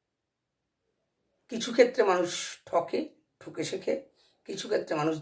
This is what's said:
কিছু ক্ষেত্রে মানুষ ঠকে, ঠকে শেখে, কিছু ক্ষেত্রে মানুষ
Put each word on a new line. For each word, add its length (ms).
কিছু 220
ক্ষেত্রে 320
মানুষ 640
ঠকে, 440
ঠকে 240
শেখে, 460
কিছু 220
ক্ষেত্রে 280
মানুষ 260